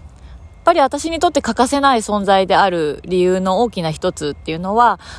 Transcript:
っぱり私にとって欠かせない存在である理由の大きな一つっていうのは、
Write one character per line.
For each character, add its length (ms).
っ 20
ぱ 100
り 60
私 300
に 100
と 80
っ 40
て 100
欠 140
か 120
せ 120
な 140
い 60
存 240
在 240
で 80
あ 120
る 360
理 160
由 200
の 200
大 100
き 120
な 100
一 200
つ 180
っ 40
て 160
い 60
う 20
の 160
は、 240